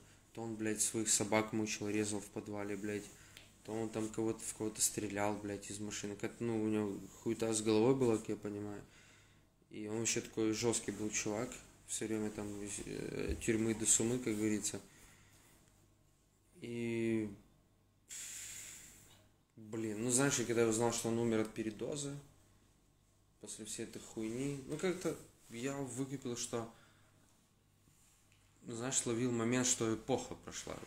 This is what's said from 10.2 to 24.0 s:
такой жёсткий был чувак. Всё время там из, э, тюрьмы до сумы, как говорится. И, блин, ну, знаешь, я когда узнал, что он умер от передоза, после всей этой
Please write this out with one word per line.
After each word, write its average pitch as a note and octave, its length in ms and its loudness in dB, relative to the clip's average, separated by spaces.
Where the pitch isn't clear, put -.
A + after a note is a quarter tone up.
такой A2 320 2
жёсткий A2 400 2
был G#2+ 160 -2
чувак. A2 440 -2
Всё - 200 -4
время G#2+ 220 0
там G#2 180 -6
из, G2+ 220 -6
э, G#2 560 -2
тюрьмы A2+ 340 4
до A2 100 -2
сумы, A#2 320 4
как A#2+ 200 -2
говорится. G#2+ 420 0
И, A#2 680 2
блин, A2 480 -2
ну, B2+ 40 2
знаешь, B2+ 300 6
я A#2 60 2
когда A#2 200 6
узнал, A2+ 280 4
что A#2 160 0
он A#2 100 2
умер A2+ 220 4
от G#2+ 120 -2
передоза, C3+ 640 -4
после G#2+ 240 -12
всей - 180 -6
этой G#2 180 -10